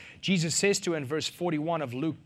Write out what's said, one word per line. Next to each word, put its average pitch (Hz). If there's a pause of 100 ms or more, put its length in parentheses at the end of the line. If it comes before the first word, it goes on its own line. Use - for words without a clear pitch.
(200)
Jesus 165
says 196
to 175
her 160
in 143
verse 147
forty-one 165
of 120
Luke 143